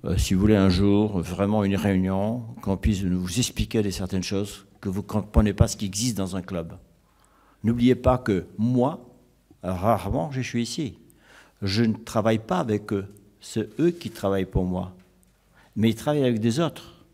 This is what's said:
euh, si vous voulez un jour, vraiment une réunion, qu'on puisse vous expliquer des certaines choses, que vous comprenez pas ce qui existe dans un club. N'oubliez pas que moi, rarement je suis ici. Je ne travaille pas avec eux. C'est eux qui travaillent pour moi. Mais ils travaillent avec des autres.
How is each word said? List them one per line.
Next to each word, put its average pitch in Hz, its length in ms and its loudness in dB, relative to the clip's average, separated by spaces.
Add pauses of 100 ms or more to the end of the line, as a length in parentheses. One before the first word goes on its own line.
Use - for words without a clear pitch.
euh, 92 140 0
si - 160 2
vous 92 80 4
voulez 107 160 6
un 95 100 6
jour, 101 540 4
vraiment 98 420 0
une 98 140 0
réunion, 98 640 0 (180)
qu'on 98 140 0
puisse 101 280 0
vous 90 360 -2
expliquer 113 420 -2
des 101 100 0
certaines 92 300 -4
choses, 101 440 -6 (160)
que 101 80 -4
vous 95 120 -4
comprenez 107 520 0
pas 110 160 2
ce - 80 -8
qui 107 80 -6
existe 98 320 -4
dans 95 180 -4
un 92 60 -4
club. 85 320 -8 (920)
N'oubliez 120 320 4
pas 127 220 4
que 110 300 0 (100)
moi, 123 420 0 (640)
rarement 101 680 0
je 131 120 -6
suis 117 200 -4
ici. 117 360 -6 (640)
Je 101 240 2
ne 110 80 2
travaille 110 460 0
pas 180 200 -2
avec 107 320 -2
eux. 98 160 -2 (320)
C'est - 300 -6 (100)
eux 170 120 4
qui 170 180 -10
travaillent 98 340 -2
pour 92 220 -2
moi. 92 260 -4 (840)
Mais 110 120 4
ils 110 60 0
travaillent 147 280 0
avec 117 180 2
des 117 180 0
autres. - 540 -6